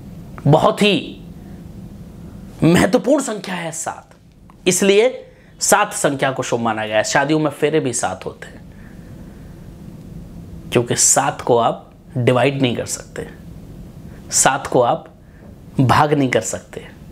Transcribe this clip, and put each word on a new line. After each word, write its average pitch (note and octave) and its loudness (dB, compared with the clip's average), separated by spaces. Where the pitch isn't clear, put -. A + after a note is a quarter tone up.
बहुत D3+ 4
ही G3+ 0
महत्वपूर्ण F#3+ 4
संख्या G#3 -6
है E3+ -6
सात, - -10
इसलिए G3+ 4
सात G3+ 4
संख्या C#3+ 0
को B2+ -4
शुभ B2 -2
माना A2 0
गया G#2+ 0
है। G#2+ 4
शादियों D3 2
में D3+ 0
फेरे D3 0
भी C3+ 0
सात F#2 -4
होते - -12
हैं, - -20
क्योंकि B2 2
सात - 2
को B2 2
आप B2+ 0
डिवाइड B2+ 2
नहीं A#2+ 0
कर - -6
सकते, - -10
सात C#3 2
को C#3 4
आप B2+ 0
भाग D3 4
नहीं C#3 4
कर A#2+ 2
सकते, - -10